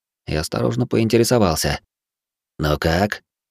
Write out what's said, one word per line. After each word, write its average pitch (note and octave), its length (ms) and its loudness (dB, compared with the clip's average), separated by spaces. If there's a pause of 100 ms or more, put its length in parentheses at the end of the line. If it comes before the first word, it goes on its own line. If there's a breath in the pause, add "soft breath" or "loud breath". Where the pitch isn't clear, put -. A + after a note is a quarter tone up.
(260)
и - 100 -6
осторожно A#2 500 -2
поинтересовался: A2 920 2 (800)
«Ну D2+ 200 0
как, F2 440 0 (280)